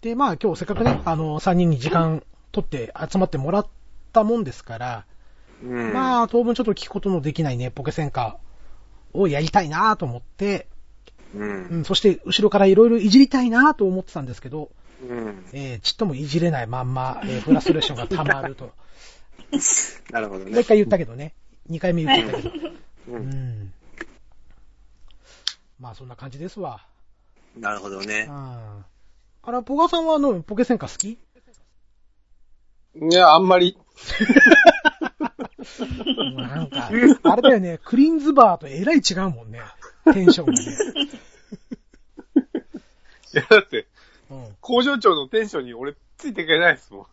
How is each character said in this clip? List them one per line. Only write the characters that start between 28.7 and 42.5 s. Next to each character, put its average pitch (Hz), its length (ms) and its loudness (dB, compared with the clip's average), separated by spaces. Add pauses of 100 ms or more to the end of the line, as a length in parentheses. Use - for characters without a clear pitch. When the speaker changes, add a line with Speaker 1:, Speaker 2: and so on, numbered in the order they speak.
Speaker 1:
ら、 240 160 -6
ポ 269 140 -6
ガ 330 120 4
さ 339 100 0
ん 320 80 -2
は 320 80 2
あ 302 40 2
の、 262 240 0
ポ 208 120 -12
ケ 233 100 2
戦 226 140 0
火 - 100 -10
好 - 80 -16
き？ 202 140 -6
Speaker 3:
い 233 80 -16 (1900)
や、 175 200 8
あ 160 60 8
ん 185 100 2
ま 185 100 6
り。 175 220 2
Speaker 1:
<laughs> - 1400 4
も 302 60 -4 (880)
う 135 260 -6
な 135 200 -8
ん 147 80 -10
か、 269 180 -8
あ 247 480 6
れ 247 60 0
だ 269 80 8
よ 233 100 6
ね、 175 240 -8
ク - 120 -2
リ 277 100 6
ー 330 60 2
ン 320 60 0
ズ 294 140 -2
バ 233 220 8
ー - 60 -10
と 147 80 -16
え 151 160 -8
ら 285 80 2
い 320 60 4
違 - 160 -2
う 190 160 -4
も 117 140 -12
ん 110 60 -18
ね。 117 100 -16 (520)
テ 196 120 2
ン 277 80 8
シ - 80 2
ョ - 40 -6
ン - 20 0
が 294 140 0
ね。 - 20 -10
Speaker 3:
<laughs> - 60 -10 (2750)